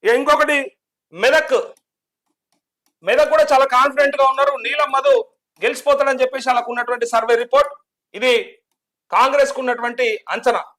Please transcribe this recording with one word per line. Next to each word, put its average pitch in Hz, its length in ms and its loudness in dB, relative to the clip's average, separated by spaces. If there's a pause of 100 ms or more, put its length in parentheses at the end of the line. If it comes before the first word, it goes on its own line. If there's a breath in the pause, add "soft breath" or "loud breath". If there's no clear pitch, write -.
ఇక 220 160 2
ఇంకొకటి 294 380 2 (680)
మెదక్, 277 340 2 (1500)
మెదక్ 294 260 2
కూడా 311 180 4
చాలా 269 140 4 (100)
కాన్ఫిడెంట్ 277 460 2
గా 269 100 6
ఉన్నారు, 277 220 0 (140)
నీలం 285 280 -2
మధు 269 200 2 (480)
గెలిచిపోతాడని 277 600 0
చెప్పేసి 254 260 -6
వాళ్ళకు 240 240 -2
ఉన్నటువంటి 240 320 -4 (100)
సర్వే 226 280 2
రిపోర్ట్ 285 300 0 (460)
ఇది, 247 140 2 (760)
కాంగ్రెస్ 269 420 2
కు - 100 -10
ఉన్నటువంటి 240 420 -4 (280)
అంచనా. 226 300 -2 (160)